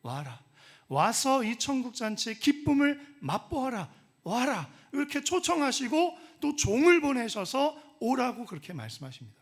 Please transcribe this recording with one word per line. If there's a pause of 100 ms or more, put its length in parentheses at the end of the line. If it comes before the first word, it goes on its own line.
와라, (460)
와서
이
천국
잔치의
기쁨을
맛보아라. (300)
와라." (220)
이렇게
초청하시고, (220)
또
종을
보내셔서 (220)
오라고
그렇게
말씀하십니다.